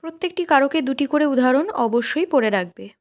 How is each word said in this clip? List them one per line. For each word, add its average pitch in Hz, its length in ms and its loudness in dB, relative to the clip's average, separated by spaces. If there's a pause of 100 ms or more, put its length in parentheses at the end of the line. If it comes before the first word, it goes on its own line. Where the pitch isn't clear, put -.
প্রত্যেকটি 339 500 -6
কারকে 277 280 4 (100)
দুটি 269 220 -2
করে 302 220 2
উদাহরণ 254 320 2 (200)
অবশ্যই 240 480 -2
পড়ে 226 240 2
রাখবে। 180 280 -8 (160)